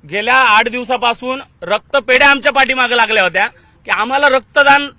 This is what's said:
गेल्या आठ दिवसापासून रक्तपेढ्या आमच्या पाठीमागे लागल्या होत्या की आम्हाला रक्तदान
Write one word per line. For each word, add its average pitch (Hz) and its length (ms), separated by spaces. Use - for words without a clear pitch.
गेल्या 214 260
आठ 226 320
दिवसापासून 247 720
रक्तपेढ्या 254 680
आमच्या 277 220
पाठीमागे 254 440
लागल्या 220 260
होत्या 185 240
की - 60
आम्हाला 254 380
रक्तदान 277 580